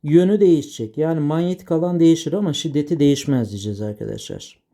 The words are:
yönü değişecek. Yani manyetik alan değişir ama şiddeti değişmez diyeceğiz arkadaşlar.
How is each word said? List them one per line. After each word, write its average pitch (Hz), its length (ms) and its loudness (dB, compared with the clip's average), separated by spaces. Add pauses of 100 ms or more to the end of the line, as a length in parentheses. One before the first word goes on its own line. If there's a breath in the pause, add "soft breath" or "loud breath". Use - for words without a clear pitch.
yönü 180 380 4
değişecek. 143 580 0
Yani 160 220 0
manyetik 170 520 -2
alan 170 280 0
değişir 165 320 4
ama 190 200 -2
şiddeti 147 480 -4
değişmez 139 500 0
diyeceğiz 101 300 -8
arkadaşlar. 107 800 -10 (140 soft breath)